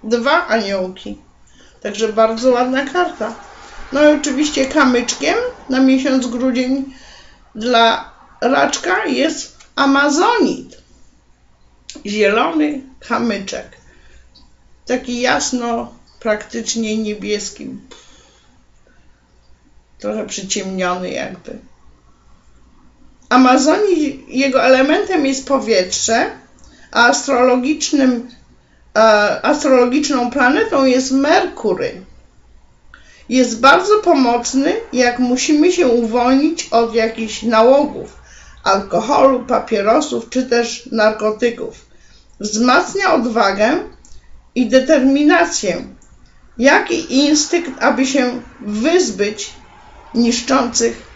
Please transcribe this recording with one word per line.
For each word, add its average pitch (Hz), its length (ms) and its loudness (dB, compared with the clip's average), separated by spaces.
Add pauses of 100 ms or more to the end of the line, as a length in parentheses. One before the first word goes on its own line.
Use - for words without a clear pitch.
dwa 240 440 0
aniołki. 196 680 -4 (640)
Także 208 320 -4
bardzo 226 380 2
ładna 254 340 0
karta. 285 500 -4 (580)
No 294 160 6
i 302 60 4
oczywiście 285 500 -2
kamyczkiem 262 680 0 (340)
na 254 100 0
miesiąc 262 480 2
grudzień 254 680 -2 (640)
dla 226 560 0 (300)
raczka 294 640 0
jest 294 520 -4 (180)
amazonit. 285 1000 0 (1300)
Zielony 254 760 0 (180)
kamyczek. 220 760 -6 (1080)
Taki 247 360 -6
jasno, 240 720 -4 (260)
praktycznie 220 760 -4
niebieski. 208 720 -8 (2250)
Trochę - 280 -6
przyciemniony 185 840 -6
jakby. - 500 -12 (1700)
Amazonit, 302 1000 2
jego 262 340 0
elementem 294 640 2
jest 269 220 -4
powietrze, 226 840 0 (600)
a 233 160 4
astrologicznym, 254 1200 0 (680)
e, 208 40 4 (460)
astrologiczną 262 840 2
planetą 285 540 2
jest 262 260 2
Merkury. 269 880 -2 (1300)
Jest 240 300 0
bardzo 359 380 4
pomocny, 269 760 2 (200)
jak 247 260 0
musimy 294 520 2
się 349 160 0
uwolnić 247 840 0
od 226 240 0
jakichś 226 480 -4
nałogów, 247 760 2 (460)
alkoholu, 240 840 0
papierosów 226 840 -2
czy 254 140 -2
też 233 480 -4
narkotyków. 214 960 -2 (540)
Wzmacnia 269 760 0
odwagę 226 680 0 (720)
i 240 140 0
determinację, 277 1160 2 (720)
jak 269 340 2
i - 240 -4
instynkt, 294 680 0
aby 233 220 2
się 247 360 -2 (200)
wyzbyć 214 920 -2 (600)
niszczących 240 840 -2 (140)